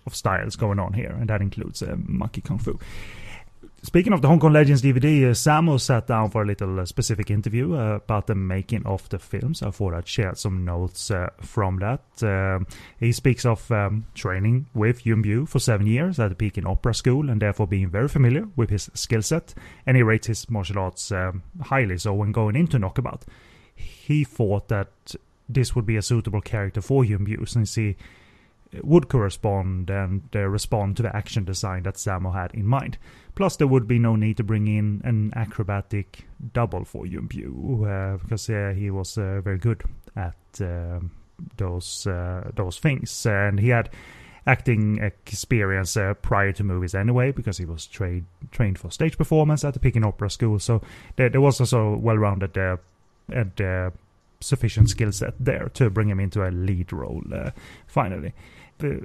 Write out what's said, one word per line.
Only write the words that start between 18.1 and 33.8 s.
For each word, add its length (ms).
with 140
his 240
skill 280
set, 320
and 120
he 60
rates 240
his 220
martial 300
arts, 320
um, 320
highly. 340
So 160
when 180
going 240
into 240
Knockabout, 440
he 480
thought 460
that 440
this 260
would 100
be 120
a 40
suitable 380
character 420
for 220
Yun 220
Biu 200
since 300
he 220
would 260
correspond 840
and, 320
uh, 60
respond 580
to 60
the 120
action 280
design 400
that 100
Sammo 400
had 220
in 100
mind. 320
Plus, 200
there 120
would 200